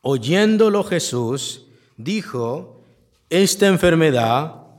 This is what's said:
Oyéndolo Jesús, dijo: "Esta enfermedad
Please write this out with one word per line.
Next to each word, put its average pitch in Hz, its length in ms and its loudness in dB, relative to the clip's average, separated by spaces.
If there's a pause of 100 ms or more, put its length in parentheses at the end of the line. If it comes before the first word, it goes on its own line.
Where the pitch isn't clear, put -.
Oyéndolo 202 760 2
Jesús, 127 800 -6 (300)
dijo: 135 840 -8 (480)
"Esta 196 380 2
enfermedad 156 960 2 (120)